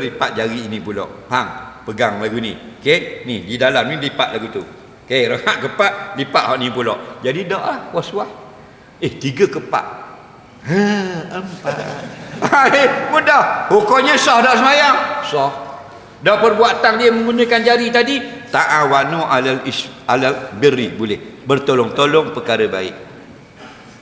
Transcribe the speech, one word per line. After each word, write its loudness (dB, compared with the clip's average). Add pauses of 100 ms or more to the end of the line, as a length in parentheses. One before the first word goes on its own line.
lipat -4
jari -4
ini -8
pula. -6 (240)
Hang, 0 (380)
pegang -2
lagu -4
ni. -4 (300)
Okey? 0
Ni, -8
di -8
dalam 2
ni -6
lipat -2
lagu -6
tu. -8 (440)
Okey, 2
rakaat 0
keempat, 0 (260)
lipat 0
hak 0
ni -2
pula. -2 (280)
Jadi -4
dak -4
lah, -4 (160)
was-was. -6 (720)
Eh, -4
tiga 0
keempat. -4 (840)
Ha, 2 (600)
empat. -8
<laughs> -8 (520)
Eh, 4
mudah. 2
Hukumnya 4
sah 4
tak 6
semayang? 4 (320)
Sah. 0 (720)
Dan 4
perbuatan 4
dia 4
menggunakan 2
jari 2
tadi, 2 (320)
ta'awanu 2
alal 0
is-, -6 (160)
alal 0
birri, 2
boleh. -8
Bertolong-tolong 2
perkara 0
baik. -4 (1040)